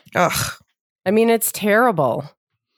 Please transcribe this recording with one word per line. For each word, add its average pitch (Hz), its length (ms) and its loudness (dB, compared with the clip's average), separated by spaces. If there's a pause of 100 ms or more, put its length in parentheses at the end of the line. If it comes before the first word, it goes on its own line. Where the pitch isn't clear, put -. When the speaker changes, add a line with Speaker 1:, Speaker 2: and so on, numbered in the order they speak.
(160)
Speaker 1:
Ugh. - 360 0 (540)
Speaker 2:
I 190 60 -2
mean, 226 200 2
it's 226 200 0
terrible. 175 760 0 (480)